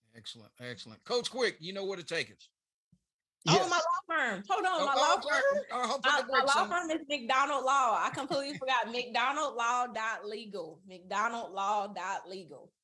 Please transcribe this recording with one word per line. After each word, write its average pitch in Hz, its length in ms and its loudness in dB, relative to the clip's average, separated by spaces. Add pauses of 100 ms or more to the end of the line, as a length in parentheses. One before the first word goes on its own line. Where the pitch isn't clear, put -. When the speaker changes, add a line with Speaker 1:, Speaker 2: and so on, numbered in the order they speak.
(160)
Speaker 1:
Excellent, 110 360 -16 (100)
excellent. 113 420 -14
Coach 240 260 -2
Quick, 226 300 -2
you 175 140 -12
know 196 100 -6
where 190 140 -6
to 170 60 -12
take 139 280 -4
us. - 160 -20 (1000)
Speaker 2:
Oh, - 40 8
Speaker 3:
Yes. 370 160 6
Speaker 2:
my 349 80 4
law 330 400 0
firm. 214 320 0
Hold 392 160 2
on, 370 60 2 (100)
Speaker 1:
Oh, 285 40 2
Speaker 2:
my 277 80 0
Speaker 1:
oh, 262 60 2
Speaker 2:
law 311 240 4
Speaker 1:
oh, 277 60 -4
Speaker 2:
firm. 554 420 2
Speaker 1:
oh, 247 160 -2
hold 262 180 -2
on, 269 60 4
Speaker 2:
My, - 0 -
Speaker 1:
hold 277 120 4
on, 240 80 -6
Speaker 2:
my 262 100 4
law 277 120 4
Speaker 1:
son. 370 160 4
Speaker 2:
firm 339 220 -2
is 311 160 -4
McDonald 269 560 0
Law. 262 340 4
I 175 160 0
completely 277 440 -4
Speaker 1:
<laughs> - 20 -10
Speaker 2:
forgot. 247 320 0
McDonald 247 640 0
Law 247 320 2
dot 220 380 -4
legal. 202 600 -10
McDonald 196 680 -4
Law 202 340 0
dot 185 400 -6
legal. 175 440 -16 (120)